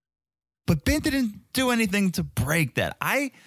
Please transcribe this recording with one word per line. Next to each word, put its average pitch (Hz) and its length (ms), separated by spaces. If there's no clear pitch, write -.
But 170 180
Ben 294 160
didn't 262 520
do 262 180
anything 202 420
to 175 100
break 147 540
that. 90 240
I, 254 320